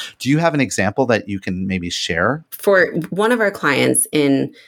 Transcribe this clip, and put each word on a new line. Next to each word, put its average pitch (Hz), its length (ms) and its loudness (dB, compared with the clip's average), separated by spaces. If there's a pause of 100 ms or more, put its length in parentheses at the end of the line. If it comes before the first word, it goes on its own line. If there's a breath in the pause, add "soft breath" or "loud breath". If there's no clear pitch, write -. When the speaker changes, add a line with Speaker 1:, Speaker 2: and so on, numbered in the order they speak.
(180 loud breath)
Speaker 1:
Do 120 120 -2
you 151 80 4
have 165 160 2
an 147 60 0
example 104 460 0
that 107 220 0
you 98 120 -6
can 95 260 -4
maybe 90 240 -2
share? 98 600 -2
Speaker 2:
For 185 420 2 (160)
one 214 220 0
of 240 80 0
our 202 100 0
clients 131 640 0
in 139 420 0 (140)